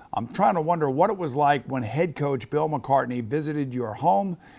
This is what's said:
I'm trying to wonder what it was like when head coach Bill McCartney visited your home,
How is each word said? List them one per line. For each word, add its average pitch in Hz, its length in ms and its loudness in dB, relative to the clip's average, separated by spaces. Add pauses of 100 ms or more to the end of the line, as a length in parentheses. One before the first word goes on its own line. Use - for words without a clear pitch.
(140)
I'm 117 140 -4
trying 208 260 2
to 170 80 0
wonder 156 260 0
what 151 220 4
it 202 80 -2
was 160 160 -4
like 143 320 2
when 131 160 -4
head 139 340 0
coach 143 360 -2
Bill 151 180 0
McCartney 123 540 0
visited 143 500 -2
your 117 220 -4
home, 180 420 0 (220)